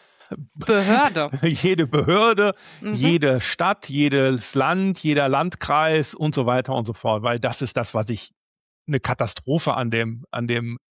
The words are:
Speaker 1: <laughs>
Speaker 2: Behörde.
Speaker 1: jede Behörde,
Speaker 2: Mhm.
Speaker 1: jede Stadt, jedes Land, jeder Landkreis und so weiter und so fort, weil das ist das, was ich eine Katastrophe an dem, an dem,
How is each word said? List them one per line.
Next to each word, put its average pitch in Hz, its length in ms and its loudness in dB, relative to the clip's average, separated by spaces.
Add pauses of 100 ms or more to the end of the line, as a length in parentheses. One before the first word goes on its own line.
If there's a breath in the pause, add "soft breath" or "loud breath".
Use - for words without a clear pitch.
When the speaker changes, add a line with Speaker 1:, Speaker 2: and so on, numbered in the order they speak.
(100)
Speaker 1:
<laughs> - 440 -16
Speaker 2:
Behörde. 202 760 2 (120)
Speaker 1:
jede 165 440 2
Behörde, 196 680 2 (260 loud breath)
Speaker 2:
Mhm. 208 140 -6
Speaker 1:
jede 139 480 2
Stadt, - 480 -2
jedes 135 640 2
Land, 180 460 0
jeder 147 280 2
Landkreis 151 840 0
und 156 200 -2
so 127 120 0
weiter 127 280 0
und 117 120 -2
so 113 80 -6
fort, 107 280 -2
weil 120 160 -2
das 120 220 -4
ist 131 160 -6
das, 120 160 -4
was 107 160 -2
ich - 240 -8 (560)
eine 139 120 0
Katastrophe 127 760 -2
an 120 160 -2
dem, 113 400 -2
an 120 160 -4
dem, 120 320 -4 (140)